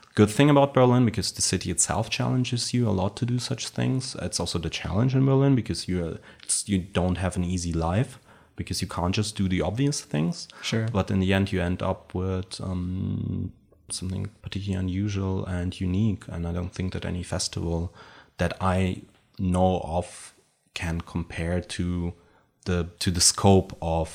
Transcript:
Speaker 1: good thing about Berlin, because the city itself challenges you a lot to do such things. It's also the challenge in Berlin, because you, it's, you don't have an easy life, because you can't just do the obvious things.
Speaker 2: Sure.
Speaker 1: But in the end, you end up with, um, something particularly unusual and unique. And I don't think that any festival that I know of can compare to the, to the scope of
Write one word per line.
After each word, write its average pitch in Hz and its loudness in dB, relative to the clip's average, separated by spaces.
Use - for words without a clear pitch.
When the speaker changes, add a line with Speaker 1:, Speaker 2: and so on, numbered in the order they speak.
Speaker 1:
good 107 8
thing 143 6
about 139 6
Berlin, 123 6
because 98 0
the - -4
city 92 0
itself - 0
challenges 123 -2
you 120 2
a - 2
lot 95 0
to 120 -2
do 123 0
such - -6
things. 127 -2
It's - -6
also 87 -2
the 80 -4
challenge 113 0
in 135 4
Berlin, 135 6
because 101 -2
you, 87 -2
it's, - -4
you 98 2
don't 87 0
have 92 -2
an 90 0
easy 87 -2
life, 82 0
because - -6
you 92 -4
can't 87 -2
just 107 -2
do 98 2
the 90 0
obvious 123 0
things. 165 -4
Speaker 2:
Sure. 113 -2
Speaker 1:
But 98 0
in 98 2
the 92 2
end, 95 2
you 92 0
end 90 -2
up 95 -4
with, 92 -4
um, 95 -4
something 95 -6
particularly 98 -4
unusual 98 -2
and 90 -4
unique. 95 0
And 85 -6
I 85 -4
don't 90 -4
think 92 -4
that 92 -6
any 87 -4
festival 85 -4
that 85 -2
I 92 0
know 92 2
of - -6
can 85 -4
compare 85 -4
to 87 -4
the, 87 0
to 92 0
the 85 0
scope - 6
of 82 -2